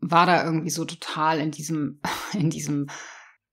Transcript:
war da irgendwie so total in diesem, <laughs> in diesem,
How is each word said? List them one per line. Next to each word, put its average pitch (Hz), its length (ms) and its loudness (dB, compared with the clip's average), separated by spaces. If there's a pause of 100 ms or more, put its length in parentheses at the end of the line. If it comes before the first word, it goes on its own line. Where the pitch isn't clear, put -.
war 170 240 6
da 175 180 6
irgendwie 160 280 0
so 160 160 -4
total 160 520 -2
in 151 120 0
diesem, 147 520 -4
<laughs> - 300 -6
in 160 160 2
diesem, 143 400 -2 (640)